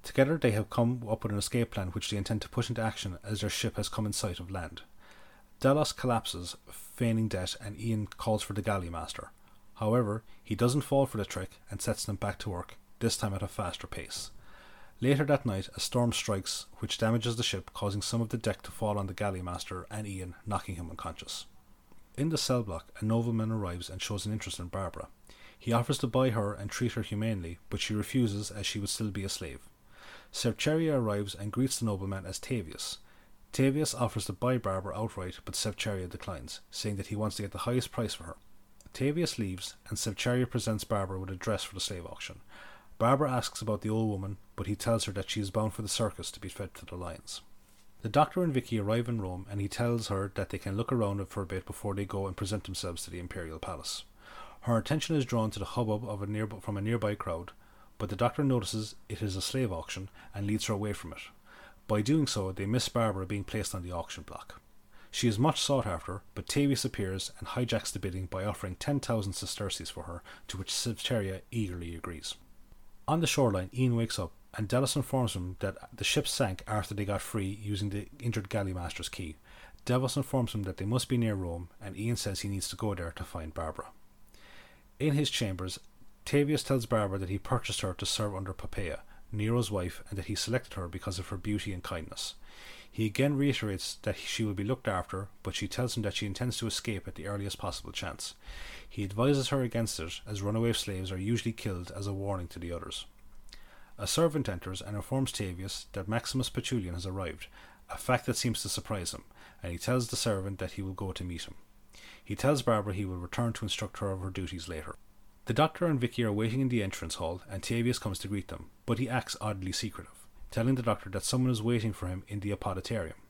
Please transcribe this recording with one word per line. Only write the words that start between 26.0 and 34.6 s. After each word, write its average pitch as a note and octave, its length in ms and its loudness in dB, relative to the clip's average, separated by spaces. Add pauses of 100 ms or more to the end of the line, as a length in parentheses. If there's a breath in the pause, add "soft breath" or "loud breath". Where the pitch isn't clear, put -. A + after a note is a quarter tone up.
buy C3 240 6
her G#2 240 2
and G2+ 160 -6
treat A#2+ 220 0
her A2+ 100 0
humanely, G2+ 560 -2 (100)
but G2+ 120 -2
she - 120 0
refuses G#2 580 2
as G#2 140 -6
she - 140 0
would G2 100 -2
still A2 220 0
be G2 140 -4
a G2 40 -2
slave. - 400 -6 (640 loud breath)
Sevcheria D#3 640 4
arrives G#2 400 2
and G#2 180 -4
greets B2+ 260 4
the A#2 60 2
nobleman G2 400 0
as F#2+ 140 -6
Tavius. - 580 -4 (560 soft breath)
Tavius C#3 420 4
offers A#2+ 320 0
to G#2 60 -4
buy B2 240 2
Barbara F#2+ 400 0